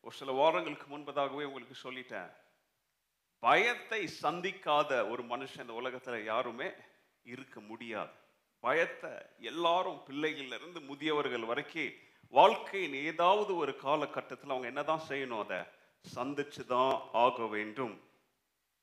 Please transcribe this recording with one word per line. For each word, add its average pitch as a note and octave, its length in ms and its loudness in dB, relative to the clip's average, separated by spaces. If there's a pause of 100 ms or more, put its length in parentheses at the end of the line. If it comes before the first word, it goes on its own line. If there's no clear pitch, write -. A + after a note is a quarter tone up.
ஒரு A2+ 140 -16
சில C3+ 180 -6
வாரங்களுக்கு D3 640 2
முன்பதாகவே C#3+ 460 -2
உங்களுக்கு C3 460 -10
சொல்லிட்டேன், A#2+ 420 -10 (1040)
பயத்தை G3+ 680 4 (140)
சந்திக்காத D3+ 880 2
ஒரு B2 120 -4
மனுஷன் B2 380 -6
இந்த A#2+ 120 -12
உலகத்துல A#2+ 520 -6
யாருமே A#2+ 460 -2 (520)
இருக்க B2 380 -16
முடியாது. G#2+ 500 -8 (500)
பயத்தை D#3+ 500 2 (280)
எல்லாரும், E3 720 0
பிள்ளைகள்ல D3 360 -2
இருந்து D#3 340 -10
முதியவர்கள் C#3 600 0
வரைக்கும், C3+ 520 -4 (360)
வாழ்க்கையின் F3+ 680 6
ஏதாவது F3 600 4
ஒரு C#3 260 -2
காலகட்டத்துல C#3 600 -2
அவங்க C3 240 -4
என்னதான் D3 420 -2
செய்யணும்? B2+ 360 -4
அதை F#2+ 120 -4 (580)
சந்திச்சுதான் C3 840 0 (120)
ஆக A#2+ 340 4
வேண்டும். G#2+ 540 -4 (840)